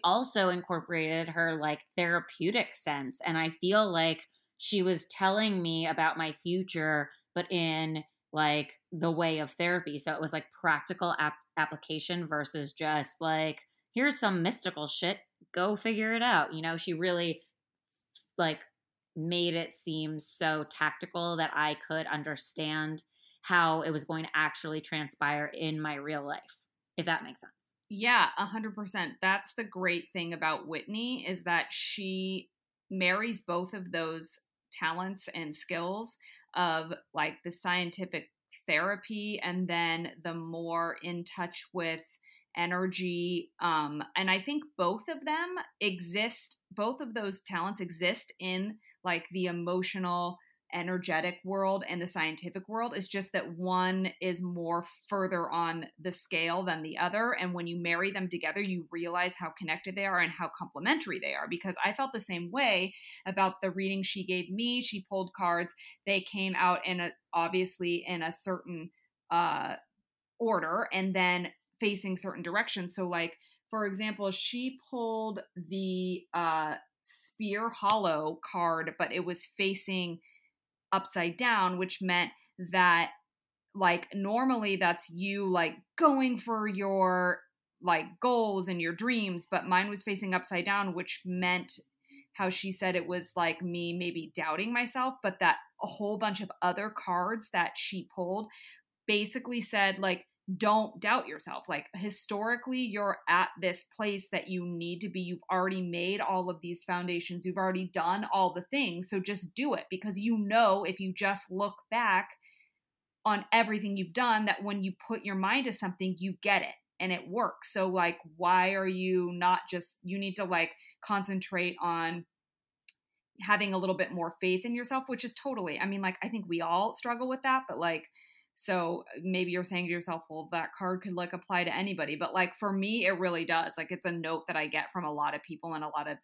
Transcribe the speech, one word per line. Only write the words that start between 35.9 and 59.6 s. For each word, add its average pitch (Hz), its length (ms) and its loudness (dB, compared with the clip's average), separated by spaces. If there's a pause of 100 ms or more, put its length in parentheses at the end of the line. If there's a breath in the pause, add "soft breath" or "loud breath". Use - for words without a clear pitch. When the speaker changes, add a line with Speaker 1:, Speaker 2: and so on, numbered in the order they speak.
Speaker 2:
of, 165 400 0 (200)
like, 156 300 0
the 175 80 -4
scientific 180 800 -2 (380)
therapy 202 720 0
and 180 260 -2
then 170 440 0 (120)
the 170 100 -4
more 165 680 -2
in 175 220 -6
touch - 500 -8
with 165 280 -2 (540 soft breath)
energy. 180 960 0 (100)
Um, 151 420 0 (120)
and 190 140 2
I 190 100 4
think 294 240 -4 (140)
both - 300 0
of 294 160 -6
them 330 320 -2 (240)
exist, 196 800 2 (140)
both 214 280 -2
of 240 140 -8
those 202 280 0
talents 196 380 -4
exist 175 580 0
in, 190 400 -4 (260 soft breath)
like, 170 280 -2
the 180 140 -2
emotional, 175 920 -2 (340 soft breath)
energetic 180 720 -2
world 196 460 0
and 180 100 -2
the 170 60 -2
scientific 175 640 -4
world. 226 260 -4
It's 185 120 -4
just 196 240 -2
that 170 260 -2
one 185 520 2 (120)
is 180 180 0
more 175 460 -2 (240)
further 185 400 0
on 165 380 -2 (120)
the 175 120 -4
scale 170 520 2
than 160 200 -2
the 156 160 -6
other. 208 320 2
And 180 240 -2
when 175 100 -4
you 170 160 -4
marry 170 300 2
them 190 180 -4
together, 180 320 -2
you 185 300 -2
realize 175 480 0
how 160 180 -6
connected 165 380 -6